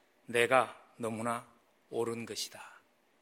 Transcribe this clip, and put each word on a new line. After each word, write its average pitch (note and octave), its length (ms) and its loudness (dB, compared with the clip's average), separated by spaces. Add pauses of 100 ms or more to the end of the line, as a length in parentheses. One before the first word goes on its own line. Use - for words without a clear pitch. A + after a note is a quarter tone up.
(260)
내가 A#2+ 500 4 (220)
너무나 A#2 500 -4 (420)
옳은 A#2 360 -2
것이다." - 560 -10 (400)